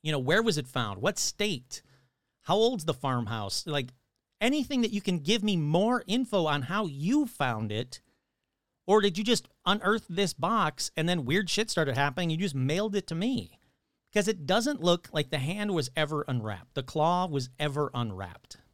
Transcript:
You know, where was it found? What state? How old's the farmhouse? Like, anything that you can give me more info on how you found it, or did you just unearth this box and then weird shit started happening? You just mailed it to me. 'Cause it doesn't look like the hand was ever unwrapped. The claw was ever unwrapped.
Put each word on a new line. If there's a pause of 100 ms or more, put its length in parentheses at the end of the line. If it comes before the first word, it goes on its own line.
You
know,
where
was
it
found?
What
state? (600)
How
old's
the
farmhouse?
Like, (500)
anything
that
you
can
give
me
more
info
on
how
you
found
it, (840)
or
did
you
just (200)
unearth
this
box
and
then
weird
shit
started
happening?
You
just
mailed
it
to
me. (560)
'Cause
it
doesn't
look
like
the
hand
was
ever
unwrapped.
The
claw
was
ever
unwrapped. (180)